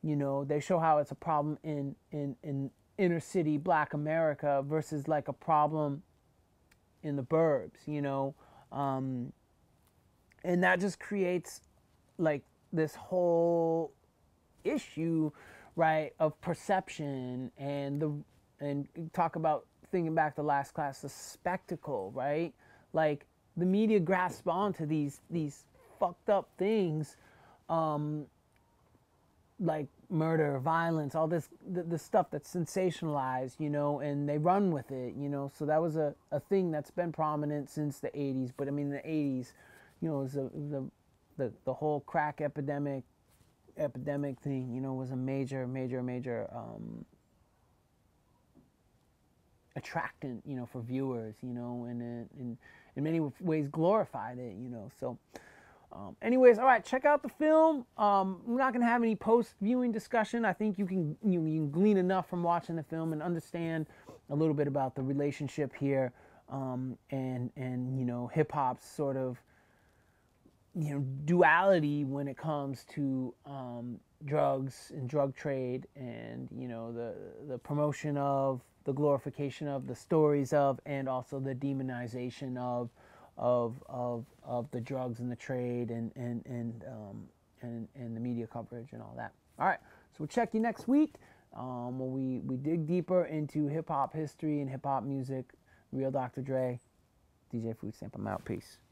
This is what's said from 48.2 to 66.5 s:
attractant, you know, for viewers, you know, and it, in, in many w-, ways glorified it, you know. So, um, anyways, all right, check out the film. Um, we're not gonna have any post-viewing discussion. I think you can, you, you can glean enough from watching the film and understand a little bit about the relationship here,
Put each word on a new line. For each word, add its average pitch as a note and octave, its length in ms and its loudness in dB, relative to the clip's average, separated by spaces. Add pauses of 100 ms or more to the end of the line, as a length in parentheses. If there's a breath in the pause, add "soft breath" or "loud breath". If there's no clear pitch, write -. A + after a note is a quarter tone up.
attractant, - 680 -6
you C#3 80 -6
know, B2 120 -6
for B2 140 -10
viewers, A#2+ 640 -4
you B2+ 100 -8
know, A#2+ 360 -6
and A#2+ 120 -6
it, A#2+ 280 -8 (100)
in, A#2+ 180 -8 (400 loud breath)
in C3+ 60 -2
many D#3+ 160 0
w-, D3 220 0
ways D#3 280 0
glorified D3 720 0
it, A#2+ 180 -10
you B2 120 -10
know. A2+ 300 -10
So, B2 200 -6 (760 loud breath)
um, G3 280 -14
anyways, A#3+ 380 8
all B3 80 4
right, A#3+ 180 6
check C4 200 -2
out D4 180 6
the B3+ 60 -6
film. D#4 580 6 (100)
Um, F#3+ 480 4
we're A#3+ 140 -2
not C4 140 2
gonna A#3+ 120 2
have A#3+ 180 4
any A3+ 140 2
post-viewing A#3 760 2
discussion. A3+ 520 0
I G3 80 4
think G#3+ 260 0
you G3+ 60 0
can, F3 400 0
you, F3+ 200 4
you D#3 160 2
can D3 100 0
glean G3 260 6
enough F#3 320 2
from F3 140 -2
watching E3+ 340 0
the D#3+ 60 -4
film D#3+ 300 -4
and D#3 100 -4
understand E3 640 -2 (420 loud breath)
a C#3+ 60 -4
little D#3 180 4
bit C#3+ 140 2
about C3+ 300 -2
the C3+ 60 -4
relationship C#3 720 -2
here, C3+ 380 2 (380 loud breath)